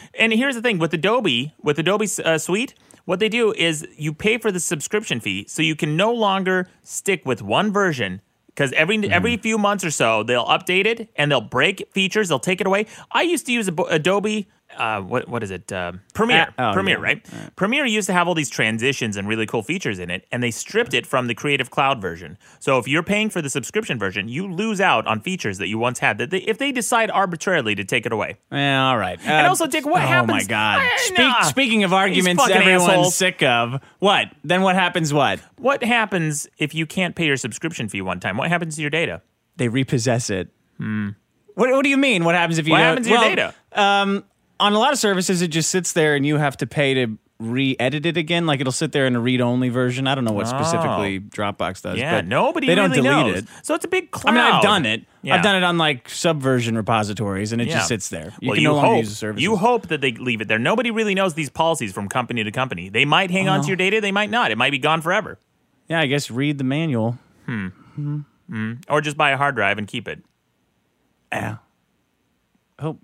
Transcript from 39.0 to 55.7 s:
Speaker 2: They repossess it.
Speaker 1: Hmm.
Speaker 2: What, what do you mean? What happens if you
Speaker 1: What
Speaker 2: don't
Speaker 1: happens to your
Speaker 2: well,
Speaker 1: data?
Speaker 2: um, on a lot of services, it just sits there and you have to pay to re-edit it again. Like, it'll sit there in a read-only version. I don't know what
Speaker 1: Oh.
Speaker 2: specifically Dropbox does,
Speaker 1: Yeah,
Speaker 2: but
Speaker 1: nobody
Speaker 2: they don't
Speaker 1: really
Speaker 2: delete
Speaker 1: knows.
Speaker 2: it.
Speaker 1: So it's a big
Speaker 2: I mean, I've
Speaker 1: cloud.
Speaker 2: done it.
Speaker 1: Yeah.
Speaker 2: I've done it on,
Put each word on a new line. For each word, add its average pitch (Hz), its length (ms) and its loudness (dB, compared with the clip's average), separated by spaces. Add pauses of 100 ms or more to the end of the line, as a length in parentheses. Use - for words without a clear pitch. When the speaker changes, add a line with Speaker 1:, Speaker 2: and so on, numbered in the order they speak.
Speaker 2:
They 123 120 -2
repossess 120 640 0
it. 92 180 -4 (300)
Speaker 1:
Hmm. 107 320 -4 (440)
Speaker 2:
What, 247 160 2
what 269 140 4
do 285 60 2
you 277 80 2
mean? 240 260 2
What 170 100 4
happens 170 240 2
if 151 80 -2
you 160 60 2
Speaker 1:
What 170 60 6
Speaker 2:
don't 220 100 6
Speaker 1:
happens 240 180 0
to 233 60 2
your 240 80 6
Speaker 2:
well, 220 80 4
Speaker 1:
data? - 260 0 (260)
Speaker 2:
um, 196 440 2 (360)
on 208 120 4
a 208 60 4
lot 262 140 6
of 254 80 -2
services, 185 420 2
it 180 60 0
just 160 200 0
sits 185 260 -2
there 156 200 4
and 139 100 2
you 151 120 2
have 147 220 0
to 135 80 -4
pay 139 280 0
to 117 240 0 (220)
re-edit 131 640 0
it 165 100 0
again. 170 300 0
Like, 143 140 2
it'll 131 120 0
sit 151 200 -4
there 139 120 2
in 127 120 2
a 120 40 0
read-only 123 480 2
version. 127 380 0
I 135 80 2
don't 135 100 -2
know 110 80 0
what 104 140 -2
Speaker 1:
Oh. 117 40 -2
Speaker 2:
specifically 131 680 0
Dropbox 98 640 -6
does, 92 160 -4
Speaker 1:
Yeah, 147 200 -2
Speaker 2:
but 85 80 -4
Speaker 1:
nobody 247 420 0
Speaker 2:
they 175 80 4
don't - 160 4
Speaker 1:
really 247 100 4
Speaker 2:
delete 262 320 4
Speaker 1:
knows. 90 80 -2
Speaker 2:
it. 220 60 -16 (140)
Speaker 1:
So - 120 -2
it's 339 100 -2
a 359 40 -8
big 370 200 -2 (160)
Speaker 2:
I - 60 4
mean, 240 100 6
I've 226 120 4
Speaker 1:
cloud. 135 100 4
Speaker 2:
done 196 240 4
it. 110 180 -2 (180)
Speaker 1:
Yeah. 139 120 2
Speaker 2:
I've 180 80 4
done 202 140 4
it 180 80 2
on, 175 120 2